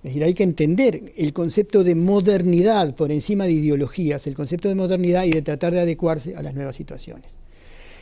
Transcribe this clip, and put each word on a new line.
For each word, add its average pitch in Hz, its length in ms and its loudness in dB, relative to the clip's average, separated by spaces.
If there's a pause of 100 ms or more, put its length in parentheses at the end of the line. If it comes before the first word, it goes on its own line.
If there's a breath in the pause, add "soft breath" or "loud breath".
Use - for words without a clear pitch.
Es 135 80 -12
decir, 143 120 -4
hay 175 120 2
que 202 80 0
entender 170 720 0
el 151 160 -2
concepto 190 500 2
de 175 120 4
modernidad 185 1000 2
por 147 160 -2
encima 196 340 -2
de 175 80 2
ideologías, 147 720 0
el 139 80 -6
concepto 170 340 -4
de 196 60 0
modernidad 185 500 0
y 175 60 2
de 160 100 2
tratar 151 320 -4
de 180 80 0
adecuarse 165 560 -2
a 151 60 -12
las 147 100 -10
nuevas 135 240 -8
situaciones. - 640 -16 (640 loud breath)